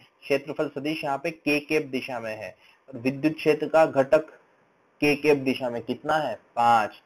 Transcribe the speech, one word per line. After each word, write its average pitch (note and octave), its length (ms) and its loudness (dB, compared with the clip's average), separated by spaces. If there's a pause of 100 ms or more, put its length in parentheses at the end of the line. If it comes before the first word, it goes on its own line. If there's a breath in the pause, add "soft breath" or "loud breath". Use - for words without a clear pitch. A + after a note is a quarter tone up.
(200 soft breath)
क्षेत्रफल C#3+ 480 -4
सदिश D3+ 360 -6
यहाँ C#3 140 -2
पे E3 120 -6
के D3 300 -2
कैप D#3 220 -2
दिशा C3 380 -8
में A2 160 -8
है, G2 200 -12 (320 soft breath)
और B2 120 -14
विद्युत C#3 340 -2
क्षेत्र D3+ 340 0
का D#3+ 180 6
घटक C#3 440 2 (680)
के D3 160 4
कैप D3 200 4
दिशा C3 340 -2
में A#2 120 -6
कितना D3 340 -2
है? C3+ 180 -2
पांच। A#2 720 2